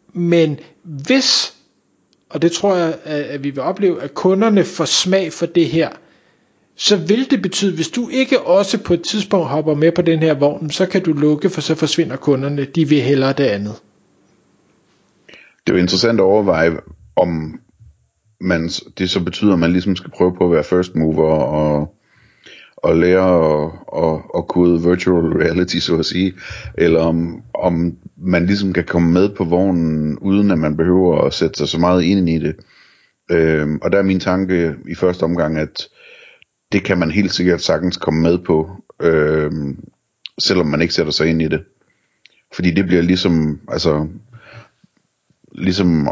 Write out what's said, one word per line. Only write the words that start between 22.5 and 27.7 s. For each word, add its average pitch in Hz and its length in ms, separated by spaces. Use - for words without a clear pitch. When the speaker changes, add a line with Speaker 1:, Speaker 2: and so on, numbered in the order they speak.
Speaker 2:
og 82 200
lære 87 680
at, 80 80
at, 78 180
at 82 100
kode 87 360
virtual 87 420
reality, 82 520
så 85 200
at 80 80
sige, 92 280
eller 82 220
om, 82 420
om 87 440